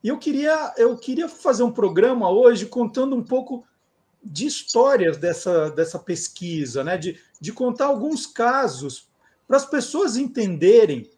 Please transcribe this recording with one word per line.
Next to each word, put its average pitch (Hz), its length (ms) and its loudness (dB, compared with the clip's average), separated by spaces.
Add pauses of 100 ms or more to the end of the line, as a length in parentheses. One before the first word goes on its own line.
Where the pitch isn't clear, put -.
E 214 60 -2
eu 302 100 -2
queria, 302 580 -2
eu 240 200 4
queria 285 320 -6
fazer 247 340 0
um 240 80 2
programa 208 580 2
hoje 220 380 6
contando 262 480 -2
um 240 80 -4
pouco 254 420 -4 (580)
de 185 240 -8
histórias 233 720 2
dessa, 165 520 -2
dessa 160 300 -4
pesquisa, 156 800 -8
né? 175 160 -4
De, 165 200 -8 (220)
de 170 120 -12
contar 247 340 -2
alguns 277 400 -2
casos 220 840 -4 (380)
para 262 100 2
as 269 80 2
pessoas 294 520 -2
entenderem 196 1000 2